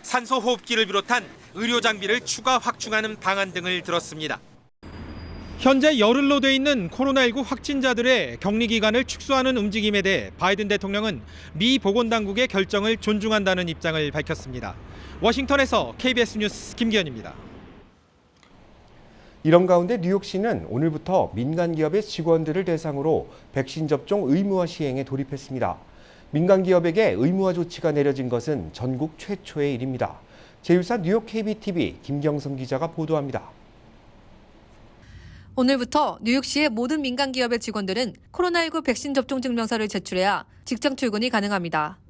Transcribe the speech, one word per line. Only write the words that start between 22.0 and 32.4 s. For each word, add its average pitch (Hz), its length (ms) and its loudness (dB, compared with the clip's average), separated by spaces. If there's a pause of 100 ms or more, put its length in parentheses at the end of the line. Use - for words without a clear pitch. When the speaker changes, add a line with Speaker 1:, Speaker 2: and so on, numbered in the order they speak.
Speaker 2:
직원들을 165 640 0
대상으로 156 640 0 (220)
백신 139 360 -2
접종 147 420 0
의무화 185 360 2
시행에 139 360 -4
돌입했습니다. 131 760 -4 (520)
민간 185 320 6
기업에게 175 540 4
의무화 180 380 2
조치가 170 380 -2
내려진 139 360 2
것은 117 460 -2
전국 131 440 -4
최초의 147 560 -4
일입니다. 123 460 -4 (420)
제일 180 200 4 (200)
뉴욕 214 220 2
케이비티비 202 760 -4
김경선 143 540 -2